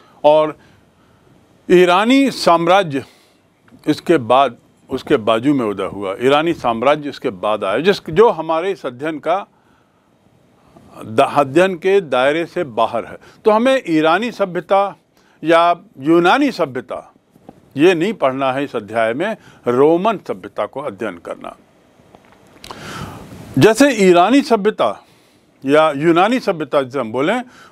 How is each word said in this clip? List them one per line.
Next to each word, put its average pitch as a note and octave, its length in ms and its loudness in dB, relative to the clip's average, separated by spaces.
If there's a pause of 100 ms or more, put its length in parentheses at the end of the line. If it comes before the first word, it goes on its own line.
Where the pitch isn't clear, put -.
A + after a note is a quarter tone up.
(240)
और D#3 320 2 (1120)
ईरानी G3 640 4
साम्राज्य E3+ 720 2 (840)
इसके D3+ 320 0
बाद, B2 380 0 (340)
उसके C3+ 280 -2
बाजू A2+ 360 0
में B2+ 120 -2
उदय G2 200 -4
हुआ। F#2+ 340 -8
ईरानी D3 340 0
साम्राज्य C#3 540 -2
इसके B2+ 220 -8
बाद G#2 340 -4
आया, G2+ 140 -2
जिस, F3+ 240 0
जो F#3 280 2
हमारे E3 420 -4
इस D#3 140 -10
अध्ययन C#3 320 -10
का F3 280 -4 (1500)
दा-, A2+ 340 -2
अध्ययन D3 460 2
के F#3+ 240 0
दायरे D3 460 0
से F3 180 -6
बाहर A2 400 -2
है। F#2+ 140 -18 (260)
तो G#3+ 60 4
हमें B3 380 2
ईरानी E3 440 0
सभ्यता F#3+ 640 -2 (460)
या E3 320 4 (260)
यूनानी F3 520 2
सभ्यता B2 580 -8 (680)
ये E3+ 180 4
नहीं F3 200 -2
पढ़ना C3+ 380 -2
है C#3 120 -4
इस C3 120 -12
अध्याय A2 380 -2
में, G3 220 -4 (300)
रोमन E3 520 2
सभ्यता G#2 480 -8
को C3 140 -12
अध्ययन G#2+ 380 -10
करना। - 380 -14 (2000)
जैसे A3 320 6 (100)
ईरानी F#3+ 420 4
सभ्यता G#3+ 460 0 (760)
या D3+ 280 4
यूनानी E3+ 480 2
सभ्यता D#3 420 -2
जिसे C3 180 -6
हम A2 120 -6
बोलें, F3 300 -2 (300)